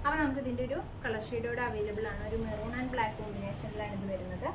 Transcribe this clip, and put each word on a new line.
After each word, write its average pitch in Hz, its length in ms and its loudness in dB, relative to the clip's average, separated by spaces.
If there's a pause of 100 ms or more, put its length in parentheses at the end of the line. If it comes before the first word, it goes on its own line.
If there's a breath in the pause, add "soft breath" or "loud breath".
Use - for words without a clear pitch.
അപ്പോൾ 302 200 6
നമുക്ക് 269 220 2
ഇതിൻ്റെ 247 240 0
ഒരു 294 100 0 (240)
കളർ 220 280 0
ഷെയ്ഡോടെ 233 400 0
അവൈലബിൾ 214 420 0
ആണ്. 202 180 -2
ഒരു 226 160 2
മെറൂൺ 214 340 -2
and 254 140 0
black 220 260 2
കോമ്പിനേഷനിലാണ് 202 760 -2
ഇത് 196 140 -2
വരുന്നത്. 185 420 -2